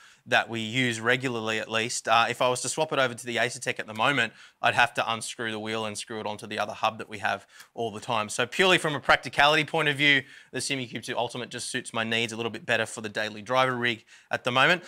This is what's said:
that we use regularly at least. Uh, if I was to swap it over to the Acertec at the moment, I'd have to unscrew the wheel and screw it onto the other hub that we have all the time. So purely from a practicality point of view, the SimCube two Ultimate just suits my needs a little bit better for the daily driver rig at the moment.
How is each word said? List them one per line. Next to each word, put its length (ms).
that 220
we 100
use 440
regularly 560
at 120
least. 380
Uh, 220
if 100
I 80
was 140
to 80
swap 240
it 40
over 140
to 140
the 100
Acertec 420
at 80
the 60
moment, 400
I'd 100
have 220
to 180
unscrew 380
the 80
wheel 260
and 140
screw 200
it 60
onto 220
the 120
other 140
hub 240
that 140
we 80
have 280
all 160
the 100
time. 300
So 160
purely 320
from 160
a 60
practicality 640
point 260
of 80
view, 240
the 100
SimCube 440
two 140
Ultimate 320
just 180
suits 240
my 120
needs 280
a 40
little 140
bit 140
better 220
for 160
the 80
daily 320
driver 340
rig 300
at 140
the 60
moment. 380